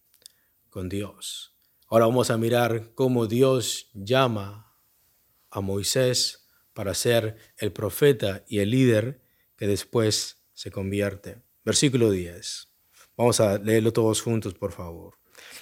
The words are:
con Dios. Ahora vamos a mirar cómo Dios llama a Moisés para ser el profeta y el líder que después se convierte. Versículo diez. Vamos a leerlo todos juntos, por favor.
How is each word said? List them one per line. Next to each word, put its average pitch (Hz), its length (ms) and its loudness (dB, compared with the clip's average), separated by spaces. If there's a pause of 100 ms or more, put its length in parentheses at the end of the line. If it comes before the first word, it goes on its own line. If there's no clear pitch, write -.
(720)
con 92 180 -8
Dios. - 640 -10 (340)
Ahora 113 180 6
vamos 120 240 2
a 117 80 2
mirar 117 560 0
cómo 127 320 0
Dios 127 640 0
llama 107 800 -2 (760)
a 104 100 -6
Moisés 101 880 -2 (240)
para 98 220 -6
ser 117 420 0 (220)
el 104 120 -2
profeta 110 800 0
y 104 120 0
el 98 100 2
líder 123 500 2 (380)
que 110 80 -6
después - 760 -2 (120)
se - 160 -14
convierte. 98 720 -6 (240)
Versículo 117 440 4
diez. 87 600 -6 (440)
Vamos 117 260 2
a 104 180 2
leerlo 110 340 2
todos 110 300 0
juntos, 110 320 -4
por - 180 -8
favor. 85 460 -16 (440)